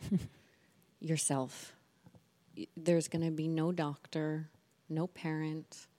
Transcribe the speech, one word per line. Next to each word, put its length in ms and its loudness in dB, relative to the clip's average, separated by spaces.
<laughs> 960 -6
yourself. 760 0
Y-, 180 -8
there's 320 4
gonna 240 0
be 160 0
no 240 2
doctor, 760 -2
no 180 0
parent, 800 -6